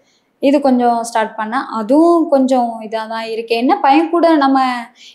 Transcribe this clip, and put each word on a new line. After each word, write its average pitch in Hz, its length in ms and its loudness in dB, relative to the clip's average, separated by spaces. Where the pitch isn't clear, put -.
இது 285 220 2
கொஞ்சம் 247 420 0
ஸ்டார்ட் 220 360 -4
பண்ணேன். 220 380 -8
அதுவும் 311 520 2
கொஞ்சம் 247 520 0
இதா 220 280 -8
தான் 226 180 -8
இருக்கு. 226 280 -6
என்ன 247 260 0
பையன் 311 300 2
கூட 330 260 2
நம்ம 269 440 0